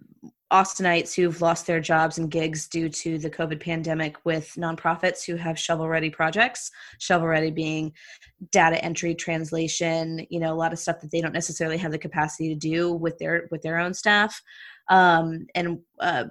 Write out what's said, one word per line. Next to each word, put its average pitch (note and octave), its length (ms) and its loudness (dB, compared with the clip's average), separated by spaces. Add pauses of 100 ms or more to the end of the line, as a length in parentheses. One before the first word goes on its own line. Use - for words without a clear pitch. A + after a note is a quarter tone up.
(540)
Austinites F3+ 600 4
who've E3+ 280 2
lost E3 240 2
their E3 140 0
jobs D#3+ 400 2
and D#3+ 100 -2
gigs D#3+ 380 -2
due E3 200 -2
to D#3+ 300 -4
the D3+ 140 -4
covid D#3+ 300 -4
pandemic D#3+ 540 -2 (100)
with D#3+ 320 -2
nonprofits E3+ 680 -2
who E3+ 100 -6
have E3 220 -4
shovel-ready D#3+ 540 0
projects, G3+ 580 0 (300)
shovel-ready E3 500 2
being D#3 420 -2 (600)
data E3 340 6
entry, E3+ 300 -2
translation, E3 1120 -2
you E3+ 100 -4
know, D#3+ 140 0
a - 20 -4
lot E3 160 0
of E3+ 60 -6
stuff - 240 -4
that D#3 80 -12
they E3 100 0
don't D#3+ 140 -2
necessarily E3 440 -2
have E3+ 140 -4
the D#3 60 -2
capacity D#3+ 500 -2
to D#3 80 -2
do E3 380 0
with E3 240 -4
their, E3 320 -2
with D#3 140 -8
their E3 160 -2
own F3+ 140 -2
staff, G#3 460 2 (500)
um, E3 680 6
and, F3 240 -2 (200)
uh, C#3+ 320 0